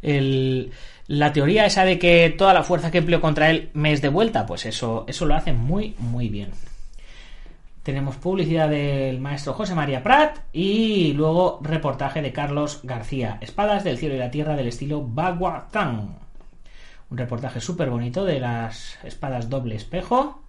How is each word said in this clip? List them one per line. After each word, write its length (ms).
El, 680
la 240
teoría 340
esa 200
de 120
que 400
toda 160
la 100
fuerza 280
que 60
empleo 240
contra 300
él 220
me 200
es 80
devuelta, 440
pues 200
eso, 420
eso 180
lo 100
hace 180
muy, 460
muy 280
bien. 220
Tenemos 340
publicidad 500
del 520
maestro 340
José 220
María 280
Prat 360
y 640
luego 500
reportaje 580
de 120
Carlos 500
García, 560
Espadas 460
del 120
cielo 180
y 40
la 120
tierra 260
del 100
estilo 400
Bagua 640
Khan. 460
Un 60
reportaje 420
súper 300
bonito 340
de 160
las 640
espadas 460
doble 240
espejo. 760